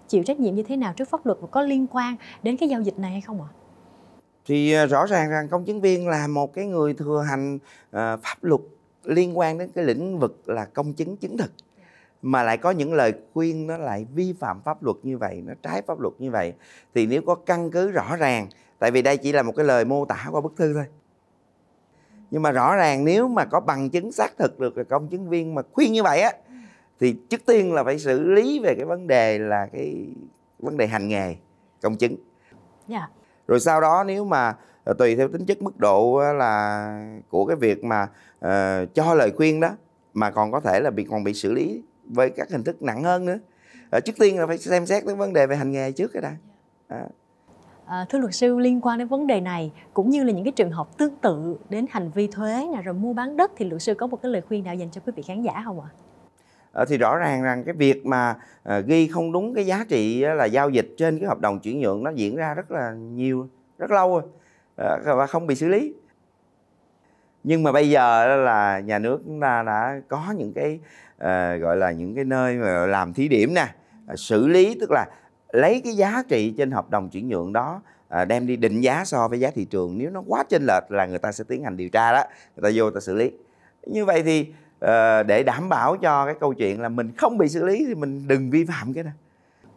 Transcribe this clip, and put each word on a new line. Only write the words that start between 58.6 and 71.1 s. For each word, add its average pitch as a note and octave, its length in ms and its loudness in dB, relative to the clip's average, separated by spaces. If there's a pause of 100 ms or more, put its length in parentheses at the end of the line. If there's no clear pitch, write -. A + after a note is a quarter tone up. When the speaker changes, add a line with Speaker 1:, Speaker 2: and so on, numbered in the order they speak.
Speaker 2:
ờ, G2+ 180 -2
ghi D#3 280 4
không E3 240 -4
đúng G#3 220 -2
cái G3+ 120 0
giá G3 220 -2
trị A#2 340 0
á, D3+ 120 0
là C#3+ 100 2
giao C3+ 260 2
dịch B2+ 260 0
trên D#3+ 220 0
cái G3 100 -4
hợp - 120 -2
đồng G2+ 180 0
chuyển A#2+ 220 -6
nhượng G#2 240 0
nó D3+ 60 -2
diễn A#2 260 -2
ra D#3+ 180 -4
rất F3 160 -10
là B2 220 -4
nhiều, B2 560 -4 (300)
rất F3 120 -6
lâu F#3 220 4
rồi, E3 100 2 (540)
ờ, - 400 0
và C3+ 100 2
không E3+ 200 -4
bị D3 80 0
xử D3+ 140 -2
lý. A#3 260 0 (1500)
Nhưng D#3+ 180 2
mà D3 100 4
bây D3 180 6
giờ A#2+ 380 6
đó C3+ 80 4
là G#2 440 4
nhà G#2 180 -2
nước A#2+ 280 -2
chúng D3+ 140 -8
ta B2 220 2
đã A2+ 460 -2
có D#3 280 -6
những A2 160 -8
cái, D3+ 280 -4 (380)